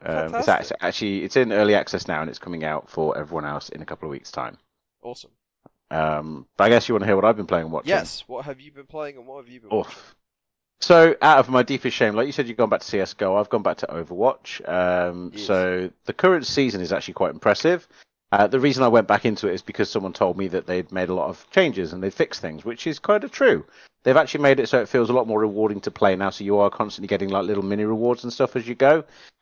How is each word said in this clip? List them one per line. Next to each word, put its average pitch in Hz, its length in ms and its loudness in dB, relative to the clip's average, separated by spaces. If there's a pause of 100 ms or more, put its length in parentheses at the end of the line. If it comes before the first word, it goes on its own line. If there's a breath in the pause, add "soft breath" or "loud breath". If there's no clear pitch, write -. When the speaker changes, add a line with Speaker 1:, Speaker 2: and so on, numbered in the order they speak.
Speaker 1:
Um, 80 220 -4
it's 82 40 -10
Speaker 2:
Fantastic. - 440 -2
Speaker 1:
act-, - 100 -14
actually, 98 400 -4
it's 98 100 -4
in 123 160 2
early 104 240 4
access - 320 -2
now, 80 140 -4
and 80 80 -8
it's - 100 -14
coming 85 240 -12
out 78 260 -6
for 78 280 -2
everyone 76 260 -8
else 73 240 -10
in - 140 -16
a - 40 -16
couple 76 220 -12
of 73 40 -10
weeks' - 200 -16
time. - 260 -10 (440)
Speaker 2:
Awesome. 120 300 -18 (600)
Speaker 1:
Um, 78 640 -4
but 98 80 2
I 107 60 6
guess 117 180 4
you 120 80 0
wanna 98 120 -2
hear 101 100 4
what 98 80 2
I've 113 100 4
been 104 100 -8
playing 82 200 0
and 80 80 -10
watching. 78 160 -6
Speaker 2:
Yes. - 360 -2
What 127 200 -12
have 135 160 -14
you 147 100 -20
been 139 140 -20
playing 147 320 -14
and 123 100 -20
what 135 160 -18
have 120 60 -20
you 123 100 -20
been 107 140 -10
Speaker 1:
Oof. 101 140 0
Speaker 2:
watching? - 140 -20 (800)
Speaker 1:
So, 165 420 8
out 151 180 8
of 127 100 4
my 127 140 4
deepest 127 340 -4
shame, 107 180 2
like 123 120 2
you 143 40 -6
said, 135 160 -4
you've 117 80 -10
gone 113 140 2
back 110 100 2
to - 80 -16
C 104 140 -2
S:G - 240 -4
O, 95 100 2
I've 104 140 0
gone 107 140 -2
back 92 160 0
to - 80 -8
Overwatch. 87 840 -4
Um, 90 640 -2
Speaker 2:
Yes. 104 120 -12
Speaker 1:
so 92 440 0 (160)
the - 80 -6
current 175 320 2
season 123 340 -2
is 87 140 -4
actually 82 220 -6
quite 85 160 -2
impressive. 135 540 0 (460 soft breath)
Uh, 101 160 4
the 123 120 2
reason 131 240 2
I 123 60 6
went 113 180 4
back 104 160 2
into 107 240 -2
it 90 60 -2
is 92 80 -8
because - 280 -4
someone 95 220 -4
told 87 260 0
me 95 120 -4
that 85 160 -4
they'd 90 260 -4
made 92 180 -4
a 92 40 -2
lot 82 160 -2
of - 220 -14
changes 101 420 0
and 92 100 -10
they'd 95 100 -2
fixed - 280 -4
things, 78 240 -10
which 113 220 -8
is 151 120 -6
kind 208 240 0
of 277 80 -12
true. 202 340 2 (380 soft breath)
They've 131 140 6
actually 147 240 2
made 139 180 6
it 117 80 0
so 127 140 2
it 104 80 -6
feels 117 200 2
a 120 40 2
lot 123 140 2
more 107 120 0
rewarding 107 420 0
to 101 100 -6
play 98 240 2
now, 95 160 -2
so - 120 -12
you 101 140 0
are 101 120 4
constantly 101 380 -8
getting, 98 220 -2
like, 98 160 -2
little 98 180 -2
mini 104 220 -4
rewards 113 380 -2
and 120 100 -10
stuff - 220 -2
as 117 120 -8
you 120 80 -8
go, 147 280 4 (380 soft breath)